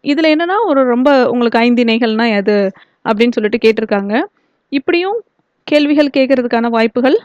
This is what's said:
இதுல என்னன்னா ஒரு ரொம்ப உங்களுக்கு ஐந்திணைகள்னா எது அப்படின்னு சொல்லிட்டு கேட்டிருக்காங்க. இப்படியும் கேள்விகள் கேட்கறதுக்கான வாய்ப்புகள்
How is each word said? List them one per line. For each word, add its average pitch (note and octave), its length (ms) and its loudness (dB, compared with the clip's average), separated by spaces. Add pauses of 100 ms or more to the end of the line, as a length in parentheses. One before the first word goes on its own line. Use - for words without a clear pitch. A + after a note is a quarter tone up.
இதுல D#4 340 0
என்னன்னா E4+ 180 -2 (120)
ஒரு C4+ 180 0
ரொம்ப B3+ 460 2
உங்களுக்கு A#3 280 -2
ஐந்திணைகள்னா A#3 800 0
எது G3+ 360 0 (360)
அப்படின்னு A3+ 220 2
சொல்லிட்டு A3 280 -2
கேட்டிருக்காங்க. G#3+ 640 0 (460)
இப்படியும் F4+ 520 -4 (420)
கேள்விகள் D4 540 2
கேட்கறதுக்கான B3 500 0
வாய்ப்புகள் A#3+ 580 0